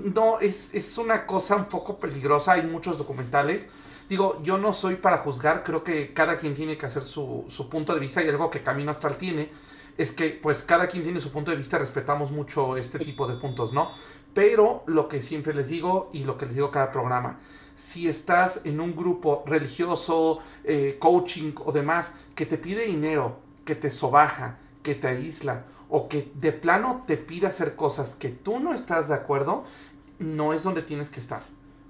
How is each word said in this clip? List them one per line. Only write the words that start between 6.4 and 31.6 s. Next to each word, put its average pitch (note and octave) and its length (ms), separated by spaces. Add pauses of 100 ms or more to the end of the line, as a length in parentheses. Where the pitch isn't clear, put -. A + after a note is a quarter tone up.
tiene D#3 240
que C#3 80
hacer B2+ 160
su, B2+ 460
su - 200
punto D#3 260
de D3+ 60
vista, C#3 220
y D#3 60
algo D3+ 220
que - 120
Camino C#3+ 300
Astral C#3+ 240
tiene, D#3+ 340 (480)
es - 140
que, D#3 180
pues, D3+ 320
cada - 240
quien F3+ 160
tiene E3+ 180
su C3+ 120
punto D3+ 180
de D#3 60
vista, C#3 220
respetamos C#3+ 520
mucho C#3 460
este B2+ 240
tipo C#3 260
de B2 80
puntos, B2 380
¿no? D3 180 (420)
Pero G#3+ 540
lo D#3 220
que C#3+ 120
siempre D3+ 320
les C#3 160
digo, F#3 440
y C#3 120
lo C3+ 140
que C#3 80
les A#2+ 80
digo C#3 160
cada C3+ 220
programa: B2+ 460 (360)
si E3+ 340
estás F3+ 560
en D3+ 160
un F3 140
grupo E3+ 520
religioso, D#3+ 920 (220)
eh, C#3 380
coaching E3 520 (120)
o D3+ 80
demás, D#3 400 (240)
que E3 100
te D#3+ 100
pide G#3 300
dinero, D3+ 540 (240)
que D3+ 100
te C#3+ 160
sobaja, C3+ 680 (260)
que D3 100
te C3+ 140
aísla, C3 560 (260)
o D3 180
que C#3+ 260
de D3+ 180
plano G#3 540
te D#3 100
pide F3 300
hacer E3+ 280
cosas D3 400
que - 140
tú A3 320
no D#4 140
estás E3 340
de D3+ 60
acuerdo, C#3 500 (540)
no D#3 340
es D#3+ 100
donde E3+ 200
tienes D3 260
que - 120
estar, A#2 200 (500)